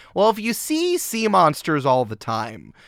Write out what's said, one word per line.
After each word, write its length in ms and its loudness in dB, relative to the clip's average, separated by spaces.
well, 160 4
if 100 0
you 140 -2
see 440 -2
sea 300 -4
monsters 580 2
all 200 2
the 100 -8
time, 580 -8